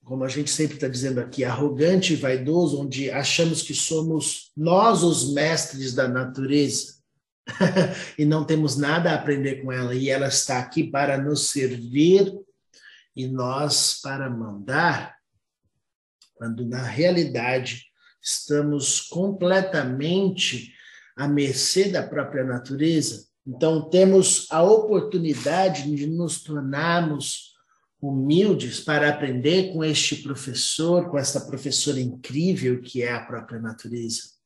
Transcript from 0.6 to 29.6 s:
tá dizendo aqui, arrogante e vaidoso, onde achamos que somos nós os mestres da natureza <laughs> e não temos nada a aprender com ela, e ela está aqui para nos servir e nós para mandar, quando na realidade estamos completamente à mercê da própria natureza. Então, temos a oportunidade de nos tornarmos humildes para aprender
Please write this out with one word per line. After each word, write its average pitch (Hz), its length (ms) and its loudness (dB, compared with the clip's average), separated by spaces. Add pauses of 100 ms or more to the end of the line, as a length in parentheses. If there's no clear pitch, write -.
tá 135 120 -4
dizendo 127 320 -2
aqui, 123 240 -4
arrogante 147 680 2
e 151 60 2
vaidoso, 139 640 0
onde 135 280 -4
achamos 160 520 0
que - 120 -8
somos 160 840 -2
nós 180 460 6
os 143 300 2
mestres 143 600 -2
da 131 120 2
natureza 131 920 -2 (520)
<laughs> - 720 0
e 151 60 4
não 156 180 4
temos 151 320 2
nada 160 360 2
a 151 40 0
aprender 139 460 -2
com 131 100 -8
ela, 127 240 -4
e 135 140 0
ela 135 180 0
está 127 320 0
aqui 151 240 -2
para 139 340 0
nos 143 320 -2
servir 139 800 4 (840)
e 127 100 -8
nós 131 760 -2
para 139 280 -8
mandar, 117 840 -2 (1200)
quando 117 320 -8
na 127 180 -8
realidade 127 1000 0 (360)
estamos 147 800 -2
completamente 175 1700 0 (420)
à 139 100 -4
mercê 143 640 2
da 156 160 -2
própria 139 380 -4
natureza. 139 880 -2 (140)
Então, 156 440 0
temos 190 600 6
a 160 140 4
oportunidade 160 1300 2
de 143 120 -2
nos 165 340 -4
tornarmos 151 1120 -2 (480)
humildes 139 800 2
para 147 300 2
aprender 147 640 0